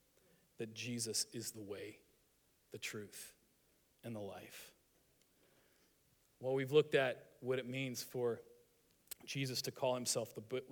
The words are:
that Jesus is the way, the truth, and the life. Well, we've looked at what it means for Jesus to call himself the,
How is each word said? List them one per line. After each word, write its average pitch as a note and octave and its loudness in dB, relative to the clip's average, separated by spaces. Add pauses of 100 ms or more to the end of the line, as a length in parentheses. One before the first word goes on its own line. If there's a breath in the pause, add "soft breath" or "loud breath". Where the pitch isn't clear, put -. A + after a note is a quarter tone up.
(580)
that A2 -4
Jesus A2+ 0
is A#2 -6
the A2 -10
way, G2+ -8 (720)
the - -10
truth, - -8 (720)
and A#2 -4
the G#2 -4
life. - -10 (1600)
Well, C3 0
we've C3 2
looked D3+ 8
at C3 4 (120)
what B2+ 2
it A#2+ -4
means B2+ -2
for A#2+ 0 (840)
Jesus C3 -2
to C3 -2
call B2+ 2
himself A#2+ 0
the, B2 -4